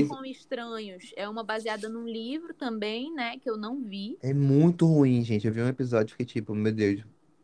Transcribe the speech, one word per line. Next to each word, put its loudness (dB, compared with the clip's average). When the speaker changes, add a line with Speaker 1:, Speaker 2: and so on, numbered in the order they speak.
Speaker 1:
Paris. 0
Speaker 2:
com -10
Estranhos. -10
É -4
uma -6
baseada -4
num -8
livro -6
também, -4
né? -6
Que -6
eu -2
não -6
vi. -8
Speaker 1:
É -2
muito 6
ruim, 6
gente. 0
Eu 2
vi -2
um 2
episódio 2
e -16
fiquei -4
tipo, -6
meu 2
Deus, 2